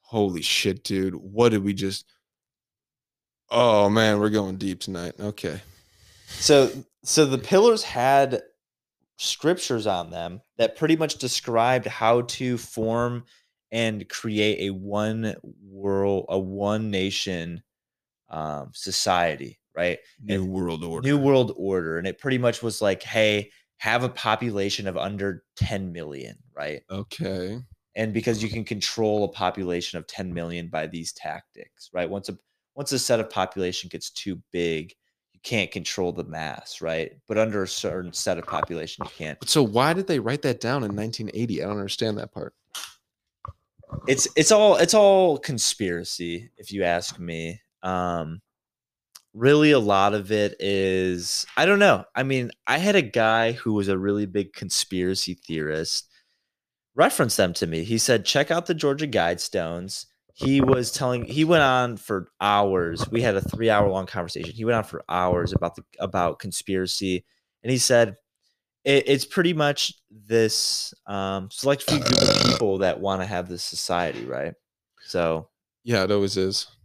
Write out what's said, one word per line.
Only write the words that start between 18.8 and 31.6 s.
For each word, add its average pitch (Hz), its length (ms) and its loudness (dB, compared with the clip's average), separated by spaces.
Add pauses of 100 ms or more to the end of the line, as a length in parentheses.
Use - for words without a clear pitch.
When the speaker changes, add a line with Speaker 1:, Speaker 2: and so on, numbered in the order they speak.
Speaker 2:
right? 87 220 -2 (240)
Speaker 1:
New 98 220 -2
Speaker 2:
And 92 60 -4
Speaker 1:
world 87 320 -4
order. 85 240 -6
Speaker 2:
New 143 120 4
world 135 360 4
order. 87 440 -2
And 87 80 -6
it 92 120 -6
pretty 131 200 -2
much 120 240 0
was 113 180 -4
like, 98 220 0
"Hey, 107 480 0 (260)
have 117 260 0
a 127 60 0
population 107 760 -2
of 90 100 -4
under 98 480 -4 (100)
ten 98 380 -4
million," 71 460 -12 (180)
right? 73 340 -8
Speaker 1:
Okay. 95 680 -6 (360)
Speaker 2:
And 110 200 -2
because 110 280 0
you 110 60 -4
can 110 160 -6
control 107 600 -2
a 98 40 -2
population 90 680 -4
of 80 80 -12
ten 92 260 -10
million 85 360 -8
by 80 180 -4
these 82 260 -10
tactics, - 800 -14